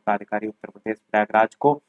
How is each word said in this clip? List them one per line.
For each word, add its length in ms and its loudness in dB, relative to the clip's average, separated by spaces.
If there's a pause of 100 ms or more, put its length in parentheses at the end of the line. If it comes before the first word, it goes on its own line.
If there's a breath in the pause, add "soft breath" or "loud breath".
प्राधिकारी 420 -4
उत्तर 240 -14
प्रदेश 260 -8 (160)
प्रयागराज 420 2
को 340 0